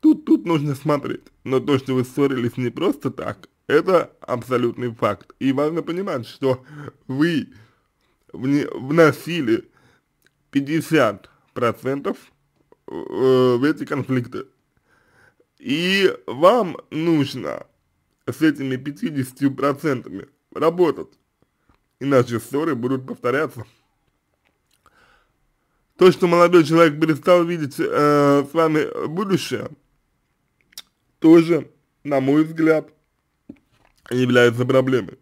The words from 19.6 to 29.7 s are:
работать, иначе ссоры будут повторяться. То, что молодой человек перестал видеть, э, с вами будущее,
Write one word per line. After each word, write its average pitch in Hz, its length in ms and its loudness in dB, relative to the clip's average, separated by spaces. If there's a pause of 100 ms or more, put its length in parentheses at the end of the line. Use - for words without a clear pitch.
работать, 165 580 0 (920)
иначе 123 380 0
ссоры 151 340 -4
будут 127 320 -4
повторяться. 131 580 -6 (2250)
То, 185 140 8
что - 160 0
молодой 175 380 6
человек 156 360 4
перестал 165 440 2
видеть, 165 340 -6
э, 143 680 2
с 139 80 -14
вами 156 540 0
будущее, 160 640 -4 (1500)